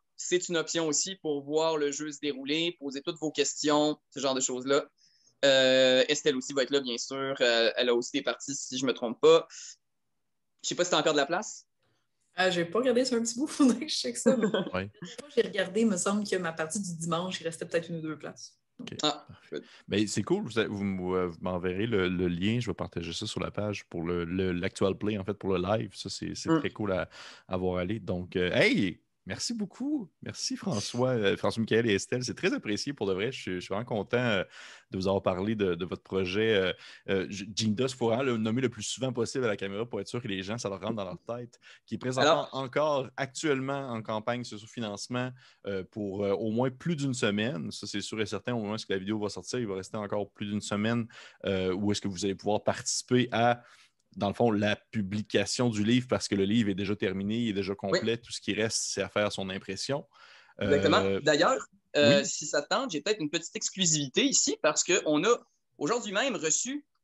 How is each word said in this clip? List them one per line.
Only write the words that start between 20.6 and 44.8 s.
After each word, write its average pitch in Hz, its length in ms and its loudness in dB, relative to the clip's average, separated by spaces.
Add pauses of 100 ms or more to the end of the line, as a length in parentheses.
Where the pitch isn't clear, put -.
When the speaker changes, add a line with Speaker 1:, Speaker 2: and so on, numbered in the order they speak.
Speaker 3:
vous 101 120 -4
m-, 98 180 -2 (140)
euh, 90 140 2
vous 82 140 -8
m'enverrez 92 440 -2
le, 101 220 2
le 90 200 0
lien, 95 320 0
je 120 120 -4
vais - 20 -4
partager 85 400 -6
ça 107 140 -6
sur - 120 -6
la 87 120 -4
page 104 340 -4
pour 85 180 -8
le, 87 220 -2
le, 92 260 0
l'actual 95 460 0
play, 104 220 -2
en 95 40 -6
fait, 101 120 -4
pour 95 180 -2
le 90 80 2
live. 104 320 0
Ça, - 160 -10
c'est, 87 240 -8
c'est - 160 -6
Speaker 1:
Mm. 160 100 4
Speaker 3:
très 104 120 -2
cool 107 220 -4
à, 85 140 0 (400)
à 92 100 -4
voir 90 200 0
aller. 92 220 -2
Donc, 90 360 -6
euh, 90 160 2
hey, 135 480 2 (260)
merci - 280 -6
beaucoup. 233 560 -6 (120)
Merci - 360 -6
François, 127 540 -2
euh, 101 260 2
François-Michael 110 520 2
et 104 40 6
Estelle. 123 320 -2
C'est 113 100 -4
très 190 180 0
apprécié 110 400 -4
pour 110 140 -4
de 95 60 0
vrai. 98 180 -2
Je 127 100 -12
suis, 95 120 -6
je 90 80 -4
suis - 80 -14
vraiment 104 160 -4
content, 117 320 -2
euh, 113 260 2 (480)
de - 60 -4
vous 92 100 0
avoir 98 160 2
parlé 98 320 0
de, 98 200 2
de 85 100 -4
votre 90 180 -8
projet. 95 500 0
Euh, 95 200 2 (340)
euh, 98 220 0
J-, 101 260 -10
Gene 107 180 0
Dust, 127 220 -2
faut 120 120 0
vraiment 113 160 2
le 127 120 2
nommer 110 260 0
le 127 60 2
plus 110 160 -4
souvent 127 300 -4
possible 120 320 -2
à - 20 2
la 101 80 2
caméra 98 300 -6
pour 113 160 -6
être - 80 -8
sûr 120 120 -4
que - 60 -8
les 95 160 -2
gens, 104 140 -4
ça 120 100 -6
leur 95 140 -4
rentre 110 140 -4
dans 101 100 -6
leur 90 200 -10
tête, 120 320 -10 (280)
qui 117 100 -8
est - 20 -8
présentement 127 340 4
Speaker 1:
Alors 147 200 2
Speaker 3:
encore 135 640 0
actuellement 139 760 -2
en 113 100 -6
campagne 113 420 -4
sur 107 240 -12
financement, 123 640 -6 (360)